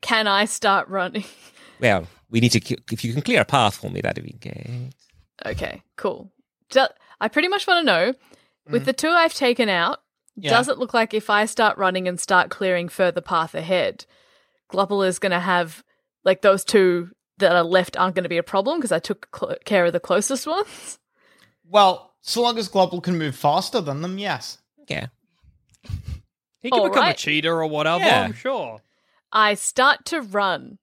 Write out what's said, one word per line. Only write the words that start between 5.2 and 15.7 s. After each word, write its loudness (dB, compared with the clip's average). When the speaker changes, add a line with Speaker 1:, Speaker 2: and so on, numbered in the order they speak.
Speaker 1:
Okay, -8
cool. -8
Ju-, 4
I -2
pretty 0
much -2
wanna 2
know, 2
with 0
Speaker 3:
Mm-hmm. -8
Speaker 1:
the 0
two -2
I've 4
taken 0
out, 0
Speaker 3:
Yeah. -4
Speaker 1:
does 4
it -2
look -6
like 2
if -4
I 2
start 0
running 0
and -4
start 2
clearing -2
further 0
path -2
ahead, -2
Glubble 0
is 0
gonna 0
have, -2